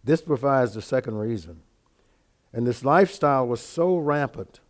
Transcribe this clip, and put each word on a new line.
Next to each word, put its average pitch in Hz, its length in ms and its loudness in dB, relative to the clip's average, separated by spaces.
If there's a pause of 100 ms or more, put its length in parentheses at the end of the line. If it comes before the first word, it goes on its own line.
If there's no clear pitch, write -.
This 160 160 2
provides 131 520 0
the 107 80 -8
second 123 360 -2
reason. 92 460 -6 (880)
And 117 120 -2
this 123 200 -2
lifestyle 143 600 4
was 120 140 -4
so 175 380 0
rampant, 147 720 -4